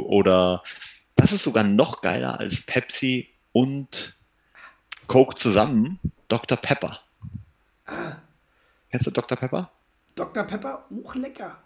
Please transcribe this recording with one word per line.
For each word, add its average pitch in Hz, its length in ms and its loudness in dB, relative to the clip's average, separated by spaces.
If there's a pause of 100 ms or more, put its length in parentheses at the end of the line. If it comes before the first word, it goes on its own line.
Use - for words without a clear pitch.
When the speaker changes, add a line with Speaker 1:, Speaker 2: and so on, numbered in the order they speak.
Speaker 1:
oder, 92 560 4 (520)
das - 160 4
ist 202 120 0
sogar 113 200 2
noch 104 380 2
geiler 101 380 -4
als 104 220 -6
Pepsi - 680 -2 (220)
und 135 640 -2 (880)
Coke 135 320 6
zusammen, 120 640 2 (300)
Doktor 117 280 0
Pepper. - 420 -4 (840)
Speaker 2:
Ah. - 280 -10 (760)
Speaker 1:
Kennst - 160 -2
du - 60 -4
Doktor 123 240 -4
Pepper? 151 340 -6 (460)
Speaker 2:
Doktor - 300 -6
Pepper, - 400 -10 (200)
auch - 80 -18
lecker. 254 520 -12